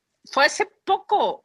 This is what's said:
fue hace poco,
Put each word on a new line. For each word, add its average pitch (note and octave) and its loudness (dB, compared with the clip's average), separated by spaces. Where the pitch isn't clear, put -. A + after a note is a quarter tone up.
fue C#4 4
hace D4+ -4
poco, F#4+ -2